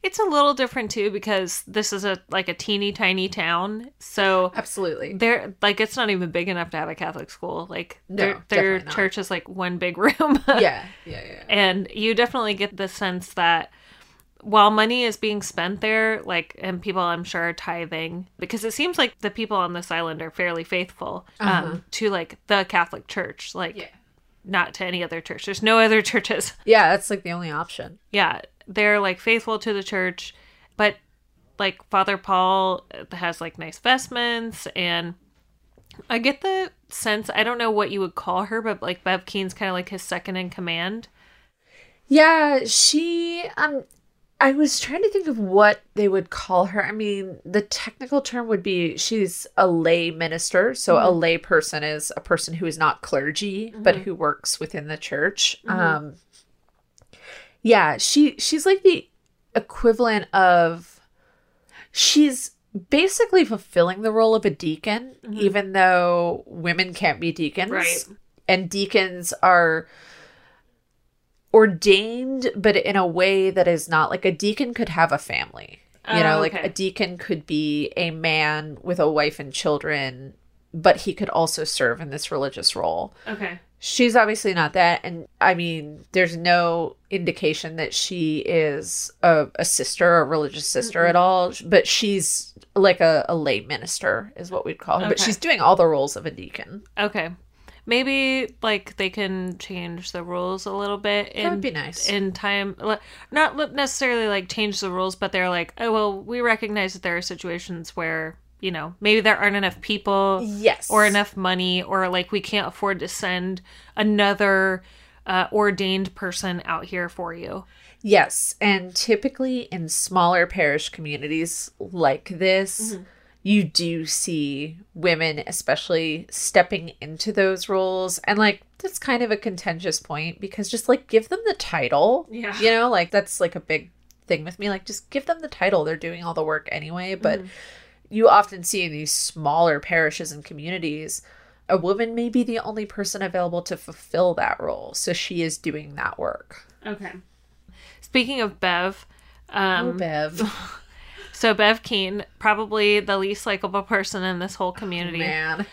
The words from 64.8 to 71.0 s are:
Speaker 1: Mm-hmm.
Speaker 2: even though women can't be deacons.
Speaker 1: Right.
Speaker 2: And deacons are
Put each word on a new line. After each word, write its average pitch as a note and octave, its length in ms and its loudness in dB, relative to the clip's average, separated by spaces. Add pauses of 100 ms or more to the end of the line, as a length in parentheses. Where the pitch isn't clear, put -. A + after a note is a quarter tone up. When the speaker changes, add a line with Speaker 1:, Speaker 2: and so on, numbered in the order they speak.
Speaker 1:
Mm-hmm. G#3 160 -8
Speaker 2:
even G3 320 0
though F3 720 4
women F3 480 -4
can't D#3+ 240 0
be E3 140 -2
deacons. E3+ 400 -4
Speaker 1:
Right. E3+ 320 -2 (420)
Speaker 2:
And F#3 240 2
deacons F#3+ 640 0 (100)
are E3+ 460 6 (1600)